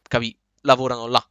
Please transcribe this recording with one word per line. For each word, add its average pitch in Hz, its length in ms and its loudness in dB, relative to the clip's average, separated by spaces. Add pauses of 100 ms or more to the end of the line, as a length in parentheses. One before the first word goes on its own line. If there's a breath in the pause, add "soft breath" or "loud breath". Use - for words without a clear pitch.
capi, 117 340 -4 (260)
lavorano 127 440 0
là. 120 240 0